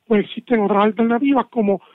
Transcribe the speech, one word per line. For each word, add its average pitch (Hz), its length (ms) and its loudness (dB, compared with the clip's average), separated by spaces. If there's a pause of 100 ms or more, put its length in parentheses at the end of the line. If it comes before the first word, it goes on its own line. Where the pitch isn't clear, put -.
pues 208 180 0
existen 226 360 -4
otras 202 240 2
alternativas 233 600 0
como 202 340 -2 (140)